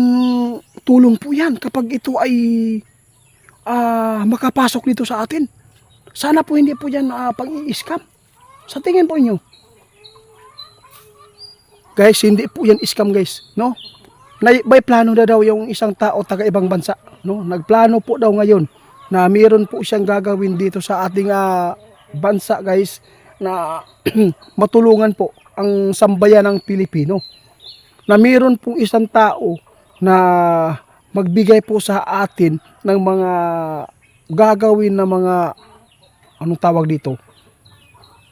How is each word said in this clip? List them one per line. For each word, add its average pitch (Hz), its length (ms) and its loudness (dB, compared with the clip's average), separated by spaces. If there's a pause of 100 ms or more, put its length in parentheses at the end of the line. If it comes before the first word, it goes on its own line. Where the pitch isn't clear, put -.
(800)
tulong 247 400 4
po 285 160 -12
yan 311 240 -2
kapag 254 240 -6 (160)
ito 254 160 -6
ay, 262 160 -2 (1300)
ah, 226 640 -4
makapasok 247 640 -2
dito 240 160 -4
sa 220 160 -6
atin. 302 240 -4 (720)
Sana 311 240 -2
po 302 160 -2
hindi 294 160 2
po 285 160 -10
yan, 262 240 -4
ah, 247 160 -6
pang-i-scam. 294 720 -8 (640)
Sa - 160 -14
tingin 359 240 2
po 320 160 0
ninyo. 220 160 0 (2500)
Guys, 208 320 4
hindi 214 240 2
po 330 160 -6
yan 214 160 4
scam, 202 320 -4
guys, - 400 -6
no? 233 240 -4 (640)
Na, 226 80 4 (160)
may 262 160 6
plano 226 320 2
na 226 160 4
daw 220 160 4
yung 220 240 0
isang 214 240 -4
tao 202 320 -2
taga 196 160 -6
ibang 196 240 0
bansa, 185 320 -4 (240)
no? 190 240 -6
Nagplano 220 560 2
po - 160 -6
daw 220 160 2
ngayon 208 320 2 (480)
na 185 160 2
mayroon 214 400 4
po 196 160 -10
siyang 202 240 -4
gagawin 196 480 -2
dito 190 240 -4
sa 185 240 -4
ating, 196 240 -4
ah, 185 480 -2 (400)
bansa, 214 480 -4
guys, 190 320 -2 (440)
na 170 400 -8 (240)
<clears throat> - 540 -2
matulungan 220 560 2
po 180 160 -4 (240)
ang 196 400 -2
sambayan 208 500 4
ng 202 160 -2
Pilipino. 185 600 -4 (840)
Na 208 140 4
mayroon 254 400 4
pong 240 200 -8
isang 220 280 0
tao 208 500 0 (420)
na 185 160 2 (1000)
magbigay 196 500 2
po 214 160 -2
sa 202 240 -4
atin 180 560 -2 (240)
ng 196 140 0
mga 190 320 0 (960)
gagawin 208 640 2
na 196 160 0
mga, 180 480 -2 (800)
anong 165 240 -6
tawag 170 240 0
dito? 147 320 -6 (1160)